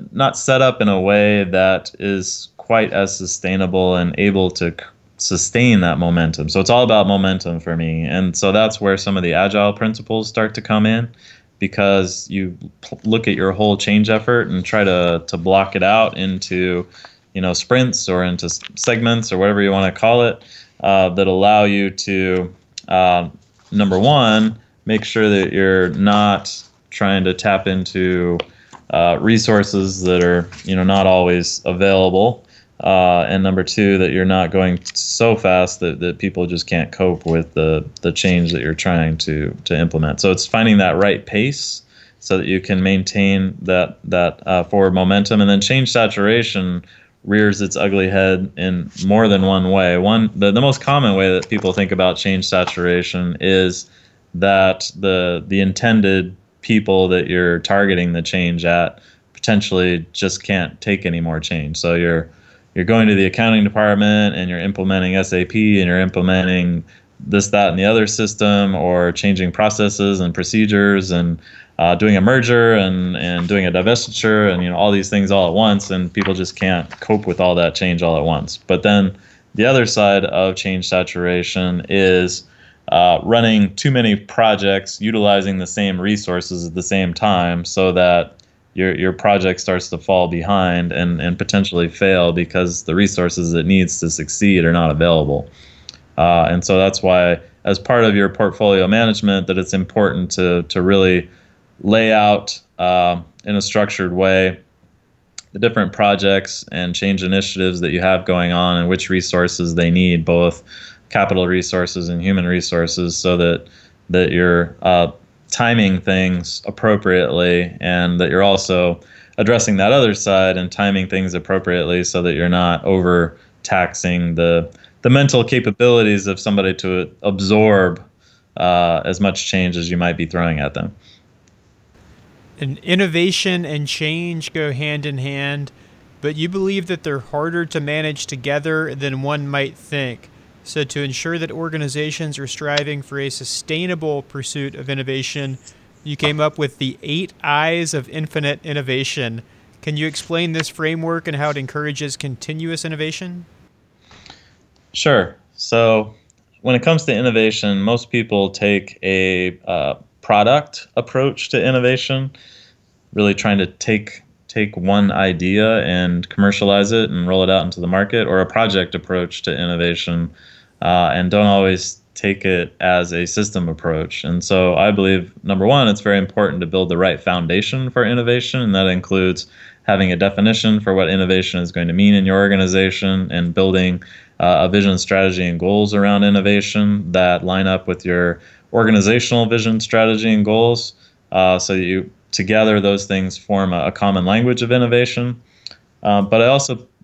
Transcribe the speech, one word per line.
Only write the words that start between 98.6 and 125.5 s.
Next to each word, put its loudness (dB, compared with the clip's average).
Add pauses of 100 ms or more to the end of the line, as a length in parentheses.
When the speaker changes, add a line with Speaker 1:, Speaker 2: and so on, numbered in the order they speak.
Speaker 1:
management, 0
that -2
it's -4
important -2
to, 0
to -4
really 2 (520)
lay 2
out, 2 (180)
uh, 0 (260)
in -4
a 0
structured -2
way 2 (920)
the -10
different 0
projects 0
and -6
change -2
initiatives -2
that -2
you -2
have 0
going 0
on 2
and 0
which -2
resources -2
they 2
need, 2
both 0 (460)
capital 0
resources -2
and -4
human 0
resources, -2
so 0
that, 0 (440)
that 2
you're, 2
uh, 4 (440)
timing 2
things -2
appropriately, 0
and 0
that 0
you're 2
also 2 (380)
addressing 2
that 4
other 4
side 2
and -4
timing 0
things -2
appropriately -2
so -2
that 0
you're 0
not 2
overtaxing 0
the, 2 (320)
the 2
mental 4
capabilities 2